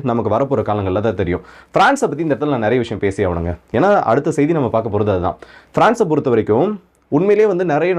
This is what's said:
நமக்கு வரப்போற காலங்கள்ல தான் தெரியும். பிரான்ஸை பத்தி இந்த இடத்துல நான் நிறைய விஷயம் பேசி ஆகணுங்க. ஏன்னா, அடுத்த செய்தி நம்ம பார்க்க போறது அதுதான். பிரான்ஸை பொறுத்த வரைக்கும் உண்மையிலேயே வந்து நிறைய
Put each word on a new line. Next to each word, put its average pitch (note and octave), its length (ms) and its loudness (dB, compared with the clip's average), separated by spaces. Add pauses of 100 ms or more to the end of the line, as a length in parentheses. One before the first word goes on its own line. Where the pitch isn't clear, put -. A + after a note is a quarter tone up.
(120)
நமக்கு A2+ 240 0
வரப்போற B2+ 340 0
காலங்கள்ல G2+ 380 -2
தான் G2 140 -2
தெரியும். F2 220 -2 (340)
பிரான்ஸை A#3+ 320 2
பத்தி C#3+ 180 -6
இந்த C#3 80 0
இடத்துல D3 200 -2
நான் A2 120 -2
நிறைய B2 180 2
விஷயம் G#2 200 -6
பேசி G2 220 -2
ஆகணுங்க. E2+ 260 -2 (240)
ஏன்னா, F#3+ 140 2 (220)
அடுத்த C#3+ 260 0
செய்தி D#3 200 0
நம்ம A#2 160 0
பார்க்க G#2+ 220 -2
போறது G#2 180 0
அதுதான். F2+ 220 -2 (400)
பிரான்ஸை A3 340 2
பொறுத்த C3+ 240 0
வரைக்கும் A#2+ 460 0 (360)
உண்மையிலேயே G#3 360 4
வந்து F3+ 200 -2
நிறைய F3 260 0